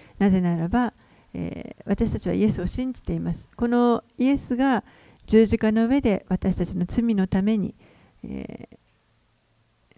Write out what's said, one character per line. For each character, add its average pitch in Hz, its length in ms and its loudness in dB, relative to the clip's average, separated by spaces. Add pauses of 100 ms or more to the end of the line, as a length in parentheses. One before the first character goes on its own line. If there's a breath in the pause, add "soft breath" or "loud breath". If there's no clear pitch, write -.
(180 loud breath)
な 196 120 4
ぜ 185 120 4
な 175 140 0
ら 165 120 -2
ば、 240 260 0 (400 soft breath)
え - 460 -10
ー、 - 60 -20
私 220 260 0
た 220 80 -4
ち - 80 -8
は - 60 0
イ 190 100 2
エ 214 80 4
ス - 100 -4
を 180 60 -2
信 254 260 -6
じ - 80 -20
て - 120 -6
い 165 60 -4
ま 165 140 -4
す。 - 220 -12
こ 240 120 -2
の 240 360 2 (140)
イ 247 100 2
エ 277 100 2
ス 262 180 -6
が 262 280 0 (420 soft breath)
十 220 200 6
字 220 120 0
架 220 140 0
の 226 160 2
上 269 140 2
で 220 280 0
私 185 260 0
た 175 100 -2
ち 185 120 -6
の 175 100 -2
罪 233 280 0
の 190 120 2
た 190 140 0
め 214 160 0
に、 - 180 -4 (480 soft breath)
え - 480 -12
ー、 - 60 -20 (1200)